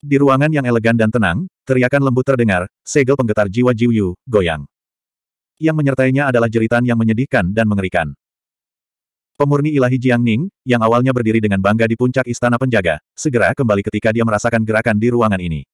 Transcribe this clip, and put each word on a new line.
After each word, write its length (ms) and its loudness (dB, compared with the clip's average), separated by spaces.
Di 160 2
ruangan 320 4
yang 160 0
elegan 260 2
dan 140 2
tenang, 400 -2
teriakan 480 0
lembut 160 0
terdengar, 400 0
segel 320 2
penggetar 320 0
jiwa 240 0
Jiu 160 0
Yu, 200 0
goyang. 400 -2
Yang 240 0
menyertainya 480 0
adalah 240 0
jeritan 320 0
yang 160 0
menyedihkan 560 -2
dan 100 0
mengerikan. 460 -2
Pemurni 320 0
ilahi 240 2
Jiang 240 0
Ning, 320 0
yang 220 0
awalnya 320 2
berdiri 240 0
dengan 180 0
bangga 300 2
di 80 0
puncak 320 -2
istana 320 -2
penjaga, 400 -2
segera 400 -2
kembali 320 0
ketika 240 -2
dia 100 0
merasakan 400 0
gerakan 380 -2
di 80 2
ruangan 320 0
ini. 340 -6